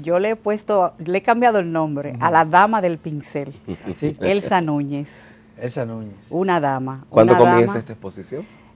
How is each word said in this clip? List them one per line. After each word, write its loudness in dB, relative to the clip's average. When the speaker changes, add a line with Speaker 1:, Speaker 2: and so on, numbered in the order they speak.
Speaker 1:
Yo -2
le 0
he -2
puesto, -2
le -4
he -8
cambiado 2
el -4
nombre, -4
Speaker 2:
Ujú. -2
Speaker 1:
a 4
la 6
dama 4
del -2
pincel. -10
Speaker 2:
<laughs> -20
¿Ah, -10
sí? -4
Speaker 1:
Elsa 0
Núñez. -4
Speaker 2:
Elsa -8
Núñez. -12
Speaker 1:
Una 0
dama, -4
Speaker 3:
¿Cuándo 6
Speaker 1:
una 4
Speaker 3:
comienza 6
Speaker 1:
dama. -4
Speaker 3:
esta -14
exposición? -14